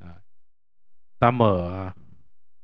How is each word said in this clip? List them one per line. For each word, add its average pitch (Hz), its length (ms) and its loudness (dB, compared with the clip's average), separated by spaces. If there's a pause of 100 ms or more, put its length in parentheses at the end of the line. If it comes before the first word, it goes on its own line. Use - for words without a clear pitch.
Đấy. 90 100 -16 (1080)
Ta 117 120 8
mở, 113 260 6
ờ, 92 340 -4 (720)